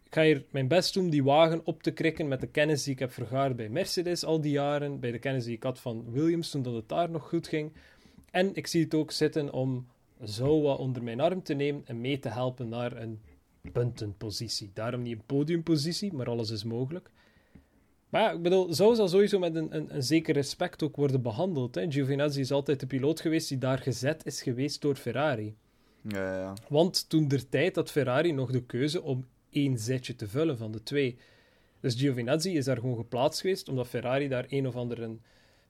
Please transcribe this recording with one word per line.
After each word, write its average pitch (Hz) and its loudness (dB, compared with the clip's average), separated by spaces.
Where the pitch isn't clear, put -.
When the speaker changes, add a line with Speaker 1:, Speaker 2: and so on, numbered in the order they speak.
Speaker 1:
"Ik - -20
ga 160 4
hier 151 6
mijn 135 0
best 175 4
doen 185 2
die 147 4
wagen 160 6
op - -4
te 160 0
krikken 160 -2
met 135 -2
de 139 -4
kennis 151 2
die 139 -2
ik 131 -6
heb 127 -2
vergaard 131 0
bij 113 -8
Mercedes 175 -2
al 160 2
die 147 0
jaren, 143 0
bij 123 -2
de 113 -6
kennis 135 -2
die 117 -4
ik - -12
had 131 -4
van 117 -6
Williams 165 0
toen 143 -4
dat 123 -4
het 113 -6
daar 170 0
nog 165 -6
goed 165 -2
ging. 156 -4
En 185 0
ik 151 -6
zie 165 2
het 156 0
ook 156 0
zitten 147 0
om 131 -2
zo 127 2
wat 139 2
onder 123 -2
mijn 117 -4
arm 180 2
te 160 -4
nemen 143 -2
en 117 -8
mee 135 -2
te 135 -6
helpen 123 -4
naar 120 -4
een 113 -10
puntenpositie." 110 -4
Daarom 120 -4
niet 120 -4
een 107 -16
podiumpositie, 165 0
maar 123 -4
alles 117 -2
is 107 -6
mogelijk. 131 -6
Maar 180 2
ja, 214 4
ik 165 -4
bedoel, 175 4
zo 202 8
zal 220 4
sowieso 196 6
met 170 0
een, 156 -2
een, 151 -4
een 143 0
zeker 156 4
respect 143 -2
ook 147 -2
worden 135 4
behandeld, 123 -2
hè. 175 -2
Giovinazzi 139 2
is 131 0
altijd 143 2
de 131 -8
piloot 135 0
geweest 160 0
die 139 -2
daar 131 2
gezet 135 -2
is - -8
geweest 135 -2
door 143 2
Ferrari. 117 -2
Speaker 2:
Ja, 98 -4
ja, 95 -4
ja. 95 -6
Speaker 1:
Want 165 2
toen 160 4
der 131 -2
tijd 165 2
had 156 -2
Ferrari 139 2
nog 131 -2
de 127 0
keuze 147 -2
om 127 -4
één 139 0
zetje 123 -4
te - -8
vullen 139 0
van 107 -8
de 110 -8
twee. 139 0
Dus 123 -2
Giovinazzi 139 0
is 135 0
daar 131 0
gewoon 123 -4
geplaatst 123 -2
geweest, 190 -2
omdat 123 -4
Ferrari 127 -2
daar 123 -4
een 139 -2
of 123 -6
andere, 117 -6